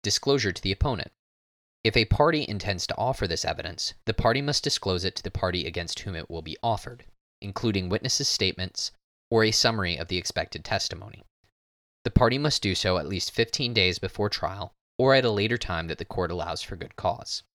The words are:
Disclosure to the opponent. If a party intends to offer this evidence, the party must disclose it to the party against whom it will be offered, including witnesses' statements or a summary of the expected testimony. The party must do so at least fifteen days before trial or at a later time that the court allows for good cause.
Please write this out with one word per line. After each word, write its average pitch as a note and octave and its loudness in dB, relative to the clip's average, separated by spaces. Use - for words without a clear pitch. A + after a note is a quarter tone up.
Disclosure G#2+ 2
to - -10
the F#2+ 0
opponent. - 0
If A2 2
a A#2 6
party D3+ 4
intends G2 -4
to - -4
offer G2 0
this E2 -2
evidence, - -6
the - -2
party A#2+ 4
must C#3+ 0
disclose F#2 0
it F2+ -2
to - -8
the F#2 -6
party F2+ -2
against F2 -6
whom G2 -8
it D#2+ -10
will E2 -8
be D#2 -10
offered, A2+ -4
including G2 -2
witnesses' A#2 0
statements - -2
or A2+ 6
a A2 4
summary G#2 2
of F2+ -6
the F2+ -2
expected - -4
testimony. - -4
The - 0
party B2 6
must D3 2
do F#2+ 2
so F#2 2
at D2+ -2
least F#2 -4
fifteen A#2+ 0
days F#2 4
before G2+ -2
trial F#2+ -4
or C3+ 6
at C3 4
a A2+ 4
later G#2+ 0
time E2 -4
that D#2 -6
the - -6
court F2+ -2
allows E2+ -4
for - -10
good D#2+ -12
cause. - -4